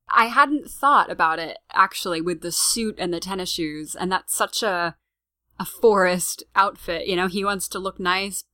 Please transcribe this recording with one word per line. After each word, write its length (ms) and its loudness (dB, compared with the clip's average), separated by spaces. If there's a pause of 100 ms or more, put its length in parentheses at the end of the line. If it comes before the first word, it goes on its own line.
I 180 4
hadn't 440 0
thought 400 2
about 280 0
it, 200 -8 (160)
actually, 480 0
with 180 -4
the 120 -8
suit 460 -2
and 140 -4
the 80 -4
tennis 300 -6
shoes, 440 -6
and 160 -4
that's 240 -4
such 280 -2
a, 340 -2 (640)
a 60 -6
Forrest 800 4 (100)
outfit. 520 0
You 100 0
know, 100 2
he 180 -2
wants 240 -2
to 100 -8
look 200 -6
nice 560 -2